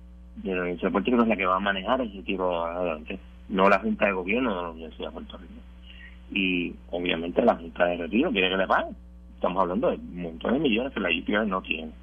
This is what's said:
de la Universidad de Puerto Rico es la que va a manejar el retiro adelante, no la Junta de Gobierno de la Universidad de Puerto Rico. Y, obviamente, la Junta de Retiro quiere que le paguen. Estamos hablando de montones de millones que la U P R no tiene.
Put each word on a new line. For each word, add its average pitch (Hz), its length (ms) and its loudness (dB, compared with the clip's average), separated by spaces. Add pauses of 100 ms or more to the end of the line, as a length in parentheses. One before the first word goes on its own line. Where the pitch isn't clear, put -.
(360)
de 95 180 -4
la 90 80 0
Universidad 87 260 -2
de 87 40 0
Puerto 98 180 2
Rico 120 120 6
es 113 60 4
la 104 80 4
que 95 100 0
va 92 100 4
a 95 40 2
manejar 101 400 0
el 113 120 -4
retiro 92 520 -2
adelante, 85 540 -4 (300)
no 95 200 6
la 101 100 8
Junta 107 280 2
de 101 60 4
Gobierno 98 440 0
de 87 60 -2
la 85 80 -4
Universidad 80 380 -10
de 76 40 -12
Puerto 76 260 -12
Rico. 64 140 -16 (800)
Y, 92 420 0 (160)
obviamente, 87 520 0
la 113 120 6
Junta 85 300 0
de 87 140 4
Retiro 104 340 2
quiere 92 160 4
que 92 80 2
le 92 100 2
paguen. 233 300 2 (380)
Estamos 92 280 2
hablando 98 280 2
de 92 80 -2
montones 87 640 -2
de 151 60 2
millones 120 240 0
que - 80 -4
la 90 100 0
U 85 140 -2
P - 80 -2
R 107 140 2
no 92 160 0
tiene. 80 300 -6 (100)